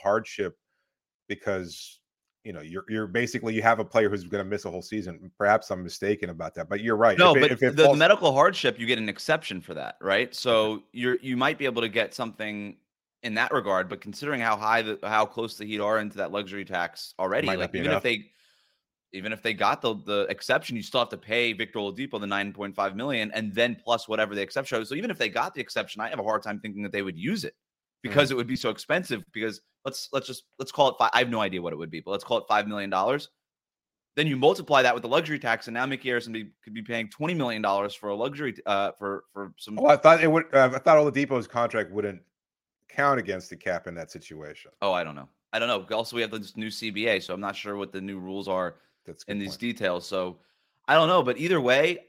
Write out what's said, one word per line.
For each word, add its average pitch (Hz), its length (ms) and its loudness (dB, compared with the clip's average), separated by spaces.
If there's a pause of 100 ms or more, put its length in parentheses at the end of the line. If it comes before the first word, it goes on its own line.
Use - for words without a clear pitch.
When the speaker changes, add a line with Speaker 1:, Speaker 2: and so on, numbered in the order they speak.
Speaker 1:
hardship 101 560 0 (720)
because, 95 720 -6 (440)
you 110 80 -14
know, 80 100 -12
you're, 85 280 -12
you're 110 160 -4
basically, 117 480 -2
you 110 80 -2
have 113 160 4
a 107 80 -2
player 110 240 2
who's 98 140 -4
gonna 98 200 -4
miss 98 220 -6
a 87 60 -8
whole 87 100 -8
season. 92 560 -10
Perhaps 95 320 4
I'm 92 140 -6
mistaken 90 480 -4
about 80 240 -8
that, 82 120 -8
but 101 140 -4
you're 113 160 2
right. 113 180 6
Speaker 2:
No, 170 200 8
Speaker 1:
If - 20 8
it, 127 40 6
Speaker 2:
but 143 100 6
Speaker 1:
if 120 100 -2
it 131 140 4
Speaker 2:
the, 156 80 8
the - 20 12
Speaker 1:
falls 143 140 8
Speaker 2:
medical 170 340 6
hardship, 139 460 4
you 117 80 -6
get 120 100 2
an 110 100 -2
exception 104 540 -4
for 85 140 -12
that, 65 260 -10
right? 101 320 2
So 110 380 2
Speaker 1:
Okay. 110 120 -6 (100)
Speaker 2:
you're, 123 280 0
you 131 160 -4
might 147 220 0
be 143 60 -2
able 117 180 -2
to 113 60 0
get 104 260 -2
something 104 640 -8 (460)
in 110 120 -6
that 123 180 0
regard, 95 340 0
but 101 140 -10
considering 131 400 -6
how 110 160 0
high 110 240 2
the, 107 200 -4
how 107 240 0
close 113 320 -6
the 107 60 -12
Heat 107 160 -6
are 107 200 2
into 104 180 -8
that 90 160 -4
luxury 98 320 -6
tax 87 520 -6
already, 95 300 0
Speaker 1:
Might 95 60 0
not 92 80 -4
Speaker 2:
like, - 100 -4
Speaker 1:
be 92 80 -4
Speaker 2:
even 87 120 0
Speaker 1:
enough. 98 80 0
Speaker 2:
if - 40 -10
they, 117 260 -2 (840)
even 98 180 -8
if - 100 -10
they 113 120 -2
got 107 280 2
the, 113 140 0
the 101 340 -2
exception, 127 460 -2
you 107 60 -6
still 127 180 -2
have 120 80 0
to 98 100 -12
pay 117 360 -2
Victor 107 260 -6
Oladipo 104 400 -6
the 104 80 -6
nine 101 240 -2
point 101 240 -10
five 98 220 -2
million 117 340 -4
and 107 240 -6
then 117 260 2
plus 117 280 -2
whatever 107 260 0
the 101 60 -2
exception 123 400 -4
is. 110 80 -8
So 135 60 -8
even 214 140 -6
if - 80 -6
they 113 120 -2
got 117 240 -4
the 139 80 -8
exception, 107 400 -6
I 113 80 -6
have 131 100 -6
a 101 40 -4
hard 107 200 -2
time 104 160 -6
thinking 104 240 -10
that 98 80 -8
they 101 100 -2
would 92 160 -6
use 160 280 -4
it - 100 -12 (460)
because 131 260 2
Speaker 1:
Mm. - 60 -2
Speaker 2:
it - 20 -6
would 120 120 -2
be 127 100 -2
so 120 120 -2
expensive. 143 640 -4
Because 107 300 -6 (240)
let's, - 260 -10
let's 135 160 -4
just, 127 160 -14 (160)
let's 135 140 -12
call 139 160 6
it 127 100 -2
fi-, 117 140 4
I 120 60 6
have 123 100 2
no 113 100 0
idea 92 220 0
what 85 100 -4
it 76 60 -6
would 82 140 -8
be, 80 100 -10
but 92 100 -8
let's 98 140 -4
call 117 140 0
it - 100 -10
five 104 180 2
million 101 220 -6
dollars. 110 400 0 (880)
Then 156 100 2
you 139 80 0
multiply 147 460 4
that 123 120 6
with 120 100 -4
the 120 40 -6
luxury 151 320 0
tax, 117 300 -2
and 113 60 -8
now 127 100 -2
Mickey 135 240 -6
Harrison 120 240 -2
be, 107 160 -8 (120)
could 107 120 -20
be 113 80 -10
paying 113 260 -6
twenty 160 280 -4
million 120 260 -2
dollars 101 340 0
for 104 140 -8
a 101 60 -2
luxury, 139 360 -4
t-, - 140 -12
uh, 98 340 0
for, 98 320 -6
for 98 240 -12
some 107 240 -12
Speaker 1:
Oh, 269 60 2
I 147 100 10
thought 160 260 8
it 160 80 4
would, 156 240 2
uh, 131 200 8
I 135 60 -2
thought 156 180 8
Oladipo's 135 500 2
contract 113 420 -2
wouldn't 101 320 -6 (680)
count 139 300 2
against 92 300 -6
the 90 60 -16
cap 87 320 -6
in 85 80 -12
that 80 160 -12
situation. 76 580 -18 (140)
Speaker 2:
Oh, 98 80 2
I 90 120 0
don't 76 120 -10
know. 69 120 -16 (240)
I 110 60 -2
don't 117 100 -2
know. 104 280 -2
Also, 113 200 -4
we 120 60 0
have 110 80 -2
this 104 260 -12
new 110 140 -6
C 113 220 -8
B 107 160 -2
A, 101 120 2
so 90 140 -8
I'm 95 80 -8
not 98 140 -6
sure 101 200 -8
what 98 160 -8
the 98 80 -8
new 95 200 -8
rules 95 280 -8
are 92 280 -2 (280)
Speaker 1:
That's - 200 -20
a - 20 -20
good 104 60 -10
Speaker 2:
in 104 80 -4
these 95 140 -8
Speaker 1:
point. - 80 -16
Speaker 2:
details. 101 440 -2
So 92 320 -4 (500)
I 135 60 6
don't 160 140 6
know. 180 160 4
But - 160 0
either 170 200 2
way, 139 500 4